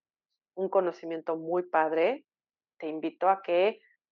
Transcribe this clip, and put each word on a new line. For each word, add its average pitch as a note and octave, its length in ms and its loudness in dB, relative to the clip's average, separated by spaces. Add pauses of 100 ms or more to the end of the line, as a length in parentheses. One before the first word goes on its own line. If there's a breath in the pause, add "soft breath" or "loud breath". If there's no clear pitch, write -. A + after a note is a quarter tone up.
(560)
un F#3 140 -4
conocimiento E3+ 680 -2
muy E3+ 260 -2
padre. E3 600 0 (520)
Te E3 100 -10
invito D#3+ 420 -2
a F#3+ 120 2
que F#3 380 2 (320 soft breath)